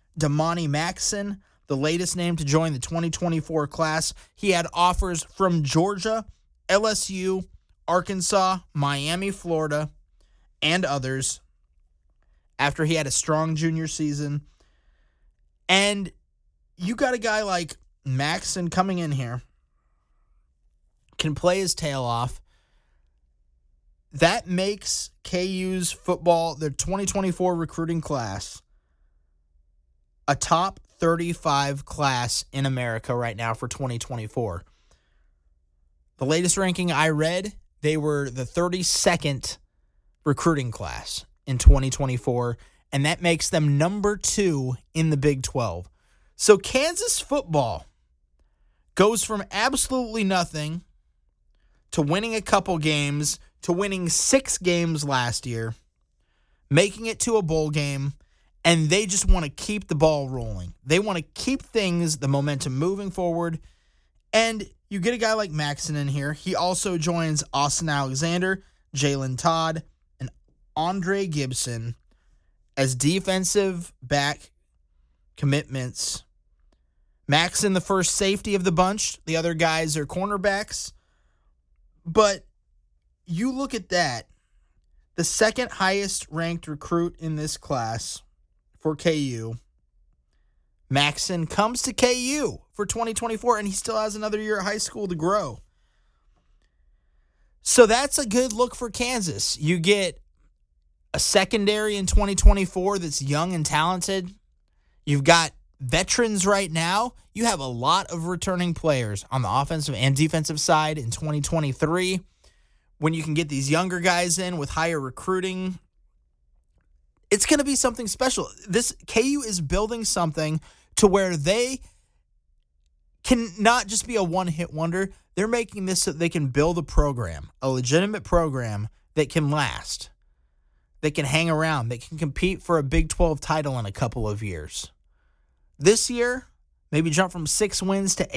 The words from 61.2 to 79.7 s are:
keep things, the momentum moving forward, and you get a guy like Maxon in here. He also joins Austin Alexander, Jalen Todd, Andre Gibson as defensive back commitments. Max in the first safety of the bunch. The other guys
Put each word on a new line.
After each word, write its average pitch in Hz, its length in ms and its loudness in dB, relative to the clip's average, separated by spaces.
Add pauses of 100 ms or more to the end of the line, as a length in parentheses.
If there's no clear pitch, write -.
keep - 400 -4
things, 170 560 0
the 139 100 -2
momentum 139 500 0
moving 196 320 -2
forward, 170 480 -2 (720)
and 220 320 2 (240)
you 196 120 -4
get 233 140 0
a 240 40 -6
guy 220 140 2
like 208 180 -2
Maxon 147 460 -4
in 143 120 -2
here. 143 240 -2
He 185 220 -6
also 180 420 0
joins 165 460 0 (100)
Austin 143 360 0
Alexander, 165 760 -2 (320)
Jalen 135 420 0
Todd, 160 460 0 (1000)
Andre 190 460 0
Gibson 127 680 -4 (800)
as 135 200 2
defensive 185 1000 0 (100)
back 143 480 -2 (840)
commitments. 135 880 -2 (1040)
Max 165 360 2
in 196 100 2
the 180 80 2
first 185 320 0
safety 202 400 0
of 185 100 -2
the 185 80 2
bunch. 185 540 0
The 160 100 -2
other 165 160 0
guys 160 460 0